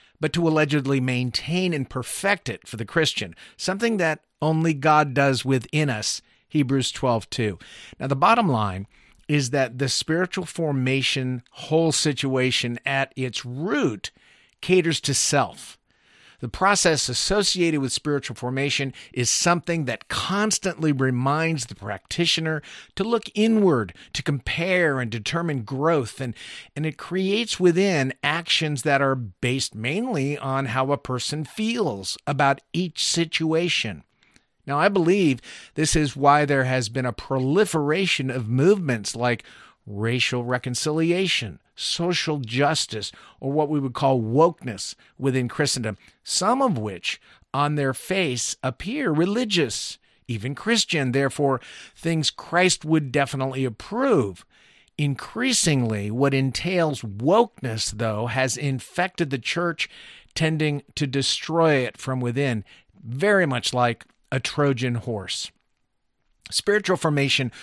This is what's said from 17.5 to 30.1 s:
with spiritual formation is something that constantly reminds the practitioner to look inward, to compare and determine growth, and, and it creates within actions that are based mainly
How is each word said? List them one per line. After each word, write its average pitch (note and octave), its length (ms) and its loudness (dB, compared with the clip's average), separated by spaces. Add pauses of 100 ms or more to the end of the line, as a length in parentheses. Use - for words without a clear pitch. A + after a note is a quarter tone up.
with C3 120 -2
spiritual C#3+ 420 -4
formation C3+ 600 -4 (180)
is B2 160 0
something E3+ 560 0
that A#2+ 220 -6
constantly F#3 840 -2
reminds C3+ 760 0
the - 80 -14
practitioner D#3 880 -2 (320)
to F#3+ 80 -2
look A3+ 220 0 (100)
inward, G3+ 580 4 (200)
to - 100 -6
compare E3 760 0
and A#2 120 -4
determine C#3+ 500 -2
growth, C3+ 580 0
and, B2 140 -6 (420)
and D3 80 -4
it D#3 140 -4
creates G3 600 -2
within F3 640 4
actions D3+ 580 0
that C#3 220 4
are C3+ 100 4
based B2 640 -4
mainly D3 600 -2